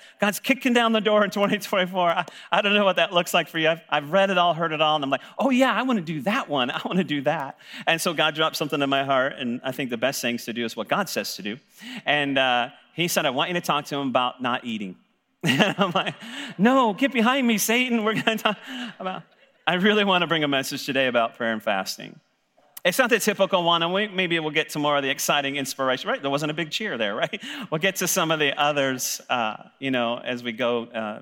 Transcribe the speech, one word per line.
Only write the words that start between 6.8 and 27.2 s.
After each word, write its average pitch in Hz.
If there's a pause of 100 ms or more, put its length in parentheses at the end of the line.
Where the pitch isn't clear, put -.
wanna 185
do 143
that." 139 (280)
And 165
so 180
God 156
dropped 156
something 151
in 139
my 139
heart, 135
and 123
I 131
think 135
the 120
best 127
things 120
to 120
do 117
is 113
what 110
God 190
says -
to 95
do. 104 (480)
And, 143
uh, 127 (240)
he 170
said, 170
"I 143
want 131
you 180
to 175
talk 147
to 147
him 139
about 127
not 123
eating." 104 (240)
<laughs> -
And 175
I'm 190
like, 165 (440)
"No, 240
get 254
behind 247
me, 233
Satan. 233
We're 214
gonna 226
talk 214 (420)
about," 185 (440)
I 170
really 208
wanna 180
bring 156
a 147
message 135
today 135
about 120
prayer 113
and 107
fasting. - (640)
It's 180
not 247
the 233
typical 196
one, 170
and 170
we, 202
maybe 180
we'll 151
get 151
to -
more 147
of 143
the 135
exciting 139
inspiration, 131
right? 247
There 139
wasn't 147
a -
big 160
cheer 196
there, 104
right? 170 (140)